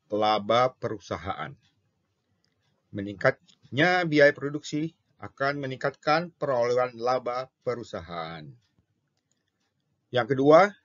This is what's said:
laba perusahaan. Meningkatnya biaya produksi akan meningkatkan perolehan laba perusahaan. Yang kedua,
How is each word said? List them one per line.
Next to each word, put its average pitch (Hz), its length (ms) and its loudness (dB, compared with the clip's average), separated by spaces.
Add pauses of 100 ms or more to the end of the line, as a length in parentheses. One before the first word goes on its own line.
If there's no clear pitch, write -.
(100)
laba 107 640 2
perusahaan. - 800 -10 (1400)
Meningkatnya 117 1200 -2
biaya 147 240 6
produksi 147 560 -8 (320)
akan 139 400 -4
meningkatkan 151 720 -4
perolehan 123 640 -2
laba 123 480 -4 (160)
perusahaan. 87 800 -10 (1700)
Yang 120 240 -2
kedua, 156 360 6 (140)